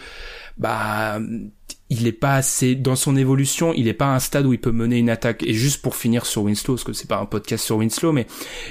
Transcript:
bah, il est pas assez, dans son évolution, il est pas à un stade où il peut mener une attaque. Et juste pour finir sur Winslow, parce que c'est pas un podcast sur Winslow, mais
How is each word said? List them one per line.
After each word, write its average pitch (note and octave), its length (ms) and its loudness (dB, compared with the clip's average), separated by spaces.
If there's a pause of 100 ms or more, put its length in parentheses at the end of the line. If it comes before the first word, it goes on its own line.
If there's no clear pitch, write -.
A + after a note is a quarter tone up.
(580)
bah, G#2+ 600 -2 (760)
il A#2 120 0
est A2+ 60 2
pas C#3 240 2
assez, C3 380 2
dans C3 220 2
son C3+ 200 2
évolution, C#3 580 2
il A2+ 120 2
est A2 60 2
pas C#3 140 0
à C3+ 80 2
un C3 40 2
stade C#3 280 0
où B2+ 80 4
il A2+ 40 0
peut A#2 140 0
mener A#2 240 2
une A#2+ 140 4
attaque. A2+ 320 0
Et B2 100 0
juste C3 300 0
pour A#2+ 120 -2
finir A#2 300 0
sur - 180 -2
Winslow, G#2 340 0
parce - 80 -8
que - 100 -6
c'est - 140 -10
pas G#2+ 100 -2
un G#2 80 -4
podcast G#2+ 400 -4
sur A#2 100 2
Winslow, A2+ 360 2
mais C3+ 140 0 (440)